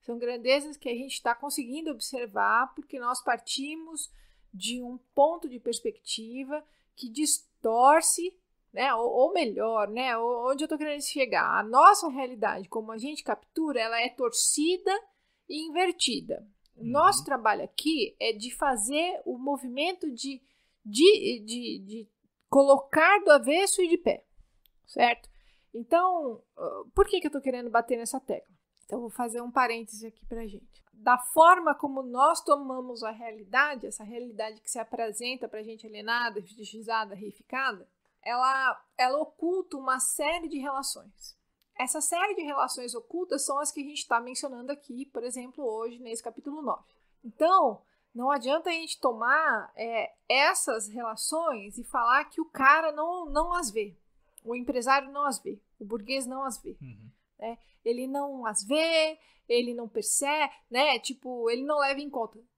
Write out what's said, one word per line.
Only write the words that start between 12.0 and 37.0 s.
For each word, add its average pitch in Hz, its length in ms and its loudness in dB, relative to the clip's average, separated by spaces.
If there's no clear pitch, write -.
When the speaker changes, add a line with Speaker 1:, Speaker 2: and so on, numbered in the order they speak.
Speaker 1:
realidade, 247 600 -4
como 220 240 -8
a 226 60 -10
gente 294 240 -10
captura, 277 580 -4
ela 226 200 -2
é 247 80 0
torcida 311 840 0
e 311 200 -8
invertida. 349 760 -2
O - 60 -20
Speaker 2:
Uhum. 233 80 -6
Speaker 1:
nosso 339 340 4
trabalho 220 400 0
aqui 302 540 -2
é 226 140 0
de 220 220 -8
fazer 285 680 0
o 254 140 -6
movimento 277 720 -4
de, 262 300 -10
de, 240 600 6
de, 226 360 -8
de 208 280 -14
colocar 277 760 6
do 339 60 6
avesso 294 520 6
e 339 60 2
de 349 100 4
pé, - 260 0
certo? - 440 0
Então, 330 680 0
ah, 190 260 -8
por - 120 6
que - 140 0
que 311 60 -6
eu 285 40 0
tô 277 100 -6
querendo 247 300 -6
bater 233 280 2
nessa 233 200 -8
tecla? - 340 -8
Então, - 160 -8
vou 233 100 -10
fazer 233 320 -6
um 240 80 -10
parêntese 226 560 -2
aqui - 200 -20
pra 226 200 -10
gente. - 360 -18
Da 247 260 2
forma 330 560 8
como 269 280 -6
nós 262 400 4
tomamos 254 600 -2
a 220 80 -6
realidade, 220 760 -2
essa 214 180 -12
realidade 220 560 -10
que - 100 -12
se 247 80 -6
apresenta 233 720 -6
pra 220 140 -12
gente 220 240 -16
alienada, 214 560 -4
fetichizada, 214 720 -6